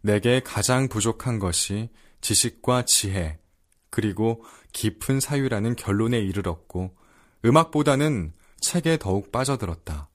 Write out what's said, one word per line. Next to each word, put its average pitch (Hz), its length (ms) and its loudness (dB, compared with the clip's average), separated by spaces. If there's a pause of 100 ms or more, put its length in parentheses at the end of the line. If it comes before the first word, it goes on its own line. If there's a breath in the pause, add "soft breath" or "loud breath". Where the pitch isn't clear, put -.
내게 104 380 2
가장 127 500 0
부족한 113 480 -2
것이 98 540 -2 (300 soft breath)
지식과 - 680 0
지혜, 90 500 0 (540)
그리고 110 520 0 (280 loud breath)
깊은 131 480 -2
사유라는 123 560 0
결론에 113 440 0
이르렀고 92 760 -4 (480 soft breath)
음악보다는 143 880 2 (280 soft breath)
책에 165 360 0
더욱 98 340 -2
빠져들었다. 101 840 -4